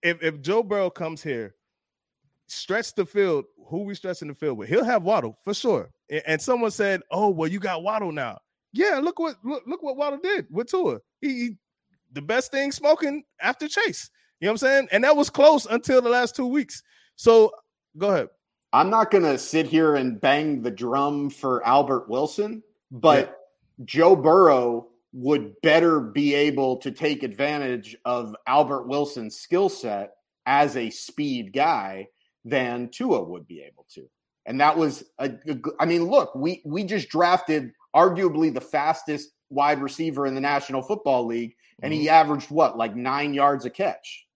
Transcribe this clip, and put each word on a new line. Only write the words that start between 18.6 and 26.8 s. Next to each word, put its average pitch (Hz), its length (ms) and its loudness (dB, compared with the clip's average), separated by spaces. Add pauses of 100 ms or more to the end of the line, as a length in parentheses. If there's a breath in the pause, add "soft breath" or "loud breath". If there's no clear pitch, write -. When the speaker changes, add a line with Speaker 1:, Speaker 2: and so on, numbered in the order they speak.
Speaker 2:
I'm 160 180 4
not 226 180 2
gonna 165 300 4
sit 160 260 -2
here 156 300 2
and 127 260 -2
bang 143 400 0
the 120 80 -4
drum 139 640 -2
for 127 340 -4
Albert 131 440 2
Wilson, 180 520 -4 (300)
but 135 480 4 (400)
Speaker 1:
Yeah. 127 60 -14
Speaker 2:
Joe 165 300 6
Burrow 135 720 4 (260)
would 127 480 -2
better 160 380 4
be 143 360 -2
able 135 420 0
to 131 140 -10